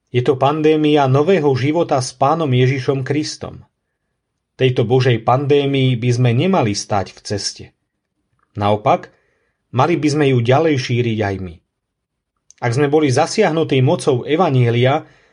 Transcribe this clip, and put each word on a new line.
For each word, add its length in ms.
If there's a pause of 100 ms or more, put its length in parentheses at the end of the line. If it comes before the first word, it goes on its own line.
(160)
Je 80
to 160
pandémia 720
nového 480
života 400
s 160
Pánom 320
Ježišom 560
Kristom. 640 (880)
Tejto 320
Božej 400
pandémii 720
by 160
sme 160
nemali 400
stáť 400
v 80
ceste. 460 (920)
Naopak, 560 (640)
mali 240
by 80
sme 240
ju 80
ďalej 400
šíriť 400
aj 240
my. 120 (1000)
Ak 160
sme 160
boli 240
zasiahnutí 720
mocou 400
evanjelia, 800 (300)